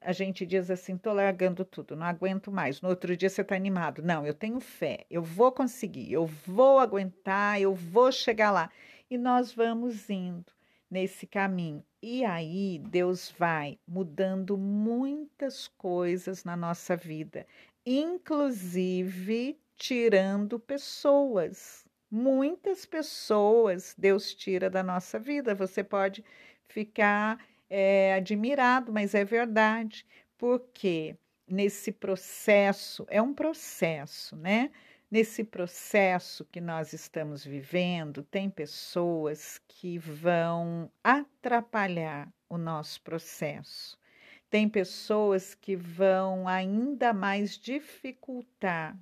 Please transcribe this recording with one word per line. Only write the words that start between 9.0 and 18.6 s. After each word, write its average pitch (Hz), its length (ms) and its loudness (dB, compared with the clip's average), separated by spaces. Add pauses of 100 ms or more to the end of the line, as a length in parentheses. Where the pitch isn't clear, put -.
E 247 80 -4
nós 247 340 2
vamos 226 560 -2
indo 180 440 -6 (360)
nesse 185 380 -4
caminho. 180 580 -2 (160)
E 240 240 -4
aí 175 540 -2
Deus 180 580 -2
vai 156 400 0 (120)
mudando 190 680 -2
muitas 240 1120 -4
coisas 180 800 -4
na 175 120 -6
nossa 170 380 -4
vida, 156 500 -8 (400)
inclusive 226 1700 -2 (180)